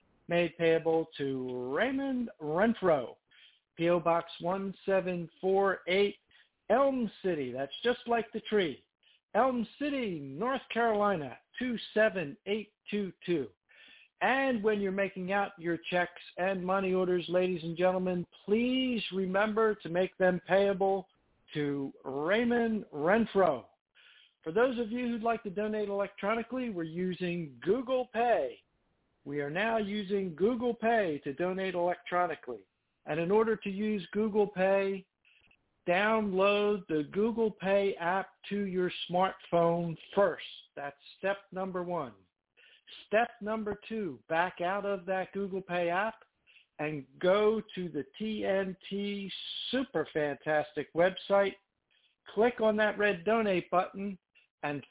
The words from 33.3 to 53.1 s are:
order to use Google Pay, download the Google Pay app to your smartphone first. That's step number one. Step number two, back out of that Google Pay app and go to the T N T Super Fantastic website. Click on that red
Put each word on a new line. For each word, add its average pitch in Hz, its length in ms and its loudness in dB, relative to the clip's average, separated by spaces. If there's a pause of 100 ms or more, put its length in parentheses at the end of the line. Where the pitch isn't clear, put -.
order 220 240 4
to - 140 -6
use 202 420 -2
Google 208 360 2
Pay, 196 580 0 (840)
download 208 1000 2
the 151 240 0
Google 220 380 2
Pay 196 500 2
app 180 260 0 (220)
to 202 160 -2
your 180 260 0 (180)
smartphone 170 840 2 (180)
first. 190 300 2 (320)
That's 143 220 -8 (220)
step 196 180 -2 (160)
number 185 300 -6
one. 170 280 -6 (960)
Step 226 220 2 (120)
number 208 460 -4
two, 196 400 -6
back 170 320 0
out 190 260 -2
of 196 200 -4
that 185 260 -4
Google 196 300 -6
Pay 175 280 -2
app 196 260 -2 (640)
and 151 260 -6 (160)
go 214 400 4 (140)
to 180 120 -4
the 147 160 -6 (160)
T 214 260 -4
N 190 300 0 (140)
T 202 420 -6 (400)
Super 240 420 -2
Fantastic 151 800 -2
website. 190 600 2 (800)
Click 233 260 2
on 220 140 4
that 208 220 2
red 202 260 0